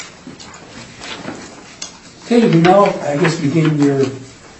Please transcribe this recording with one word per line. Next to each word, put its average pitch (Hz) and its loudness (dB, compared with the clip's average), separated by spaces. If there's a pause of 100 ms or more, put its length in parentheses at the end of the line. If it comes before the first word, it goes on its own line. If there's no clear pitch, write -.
(2250)
Okay, 233 2
we 165 4
now, 190 6
I 147 -4
guess, 160 0
begin 151 0
your 139 2 (580)